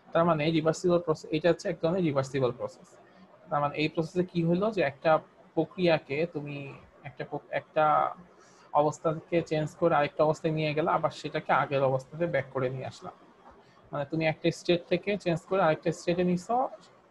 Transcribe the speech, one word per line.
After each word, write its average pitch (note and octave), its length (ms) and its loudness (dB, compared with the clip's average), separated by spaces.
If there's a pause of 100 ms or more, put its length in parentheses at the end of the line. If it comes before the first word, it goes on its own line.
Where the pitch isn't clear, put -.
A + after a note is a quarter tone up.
(120)
তার E3 120 2
মানে D#3+ 260 2
reversible E3 480 2
process, D#3+ 320 -4
এটা D#3+ 180 0
হচ্ছে E3+ 200 0
এক E3 140 -4
ধরনের F3+ 200 0
reversible C#3 500 0
process। - 440 -12 (540)
তার D3 100 -2
মানে C#3+ 160 -2
এই D3+ 120 0
প্রসেসে E3+ 360 -2
কি F3 200 -2
হলো F3+ 260 2
যে F#3+ 120 -2
একটা D3+ 360 2 (360)
প্রক্রিয়াকে D#3+ 760 0
তুমি C#3+ 420 -10 (280)
একটা C#3+ 220 -14
প্র-, - 260 -12
একটা D3+ 640 2 (580)
অবস্থা D3+ 420 2
থেকে E3 280 -2
change D#3 320 -4
করে E3 200 2
আরেকটা D3 300 2
অবস্থায় D#3 300 0
নিয়ে D#3 200 -2
গেলে D#3 160 0
আবার D#3+ 200 0
সেটাকে - 420 -4
আগের C#3 300 2
অবস্থাতে C3+ 440 -2
back C3+ 260 -2
করে C3 180 -2
নিয়ে B2+ 160 -8
আসলাম। - 260 -14 (800)
মানে C#3+ 120 -4
তুমি D#3+ 220 -2
একটা D#3 240 0
state F3 360 0
থেকে G3 300 0
change E3 240 -2
করে F#3+ 220 0
আরেকটা D#3+ 300 2
স্টেটে F3 320 -2
নিছো, A3+ 440 0 (420)